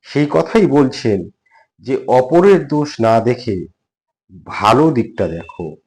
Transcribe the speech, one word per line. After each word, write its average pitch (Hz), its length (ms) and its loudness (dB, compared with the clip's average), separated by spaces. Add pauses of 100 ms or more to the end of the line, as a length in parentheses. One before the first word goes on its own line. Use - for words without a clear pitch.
সেই 147 260 -2
কথাই 170 360 0
বলছেন 127 640 0 (500)
যে 127 280 -6
অপরের 160 600 4
দোষ 147 340 -4
না 113 180 4
দেখে 110 460 -4 (800)
ভালো 127 460 2
দিকটা 107 360 -4
দেখো 82 480 -12 (120)